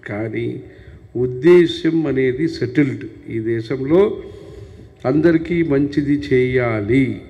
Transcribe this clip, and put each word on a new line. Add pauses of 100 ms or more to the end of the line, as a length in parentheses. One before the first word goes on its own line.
కానీ (760)
ఉద్దేశ్యం
అనేది
సెటిల్డ్. (280)
ఈ (140)
దేశంలో (1080)
అందరికీ (160)
మంచిది (120)
చేయాలి (260)